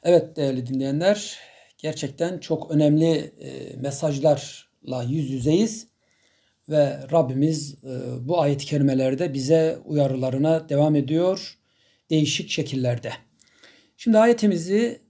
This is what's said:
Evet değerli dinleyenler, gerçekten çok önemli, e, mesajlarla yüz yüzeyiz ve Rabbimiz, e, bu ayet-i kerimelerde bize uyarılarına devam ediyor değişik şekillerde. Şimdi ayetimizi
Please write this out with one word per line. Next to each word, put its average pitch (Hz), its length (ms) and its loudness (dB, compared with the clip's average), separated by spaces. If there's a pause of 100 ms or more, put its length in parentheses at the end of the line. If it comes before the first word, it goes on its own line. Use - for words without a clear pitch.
Evet 165 320 4
değerli 131 320 -2
dinleyenler, 143 680 -2 (400)
gerçekten 156 600 -6
çok 160 340 -6
önemli, 151 380 4 (300)
e, 135 360 -14
mesajlarla 139 1300 -2
yüz 139 240 -4
yüzeyiz 160 560 0 (800)
ve 147 300 2 (120)
Rabbimiz, 151 720 0
e, 127 440 -10
bu 170 140 0
ayet-i 143 240 0
kerimelerde 139 680 0
bize 160 520 2
uyarılarına 139 840 0
devam 151 260 2
ediyor 165 600 -2 (520)
değişik 151 400 0
şekillerde. 123 640 -4 (840)
Şimdi 220 200 2
ayetimizi 214 920 2